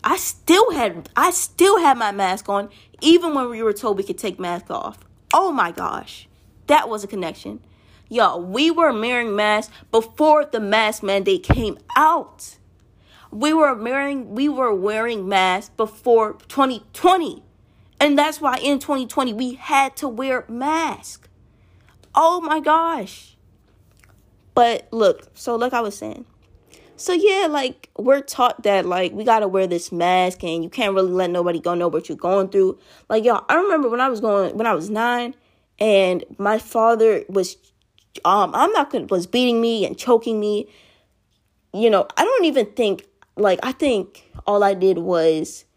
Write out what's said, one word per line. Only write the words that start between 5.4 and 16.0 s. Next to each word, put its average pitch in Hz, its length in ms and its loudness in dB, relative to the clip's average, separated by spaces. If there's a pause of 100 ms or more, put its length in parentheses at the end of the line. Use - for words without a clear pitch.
my 202 200 0
gosh, - 560 -10 (400)
that - 200 4
was 214 160 -8
a 196 40 -12
connection. 170 520 -10 (500)
Y'all, 202 300 2
we 202 300 0
were 320 240 2
wearing 233 420 -4
masks 208 380 0 (160)
before 302 560 2
the 240 140 -6
mask 214 420 0
mandate 196 400 0
came 220 380 -2 (160)
out. 311 640 0 (760)
We 285 220 0
were 302 200 4
wearing, 254 600 -6
we 269 140 -2
were 254 260 0
wearing 214 520 -4
masks 190 480 0
before 220 580 0 (140)